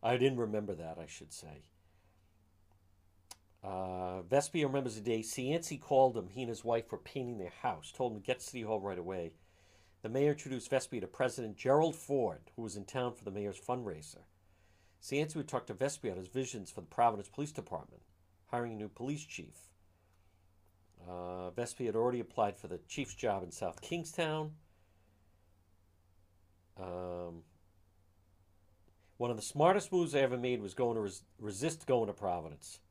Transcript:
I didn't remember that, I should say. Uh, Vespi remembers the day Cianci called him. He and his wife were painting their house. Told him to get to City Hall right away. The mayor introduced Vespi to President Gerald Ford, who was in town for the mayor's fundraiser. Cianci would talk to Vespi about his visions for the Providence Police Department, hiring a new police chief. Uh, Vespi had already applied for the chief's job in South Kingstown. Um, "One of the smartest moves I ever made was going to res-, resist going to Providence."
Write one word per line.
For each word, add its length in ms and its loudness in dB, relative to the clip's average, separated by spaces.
I 140 4
didn't 220 4
remember 360 0
that, 240 -8
I 60 -8
should 260 -16
say. 320 -16
Uh, 600 -2
Vespi 400 2
remembers 320 0
the 60 -10
day 180 2
Cianci 600 -2
called 380 6
him. 120 -4
He 120 -8
and 80 -4
his 160 -6
wife 260 2
were 60 -6
painting 400 -6
their 240 -8
house. 340 -4
Told 180 0
him 60 -8
to 60 -14
get 140 0
to 60 -12
City 180 -8
Hall 180 0
right 160 -2
away. 360 -4
The 80 -6
mayor 220 4
introduced 400 -4
Vespi 280 0
to 80 -6
President 480 -2
Gerald 400 6
Ford, 440 2
who 80 -6
was 120 -6
in 100 -8
town 280 -2
for 100 -16
the 60 -6
mayor's 320 -4
fundraiser. 640 -6
Cianci 340 0
would 120 -4
talk 200 -2
to 80 -6
Vespi 300 0
about 120 -2
his 100 -6
visions 440 -4
for 100 -10
the 60 -14
Providence 420 4
Police 220 -6
Department, 500 -8
hiring 260 -2
a 20 -8
new 140 -6
police 340 -6
chief. 460 -14
Uh, 440 -6
Vespi 340 -4
had 100 2
already 240 4
applied 380 0
for 100 -14
the 200 -6
chief's 260 -6
job 300 0
in 80 -10
South 300 -4
Kingstown. 680 -2
Um, 640 -6
"One 140 2
of 40 0
the 80 -6
smartest 480 6
moves 220 4
I 60 6
ever 180 6
made 240 2
was 140 -6
going 200 4
to 60 0
res-, 220 -4
resist 460 -4
going 220 4
to 60 -4
Providence." 640 -4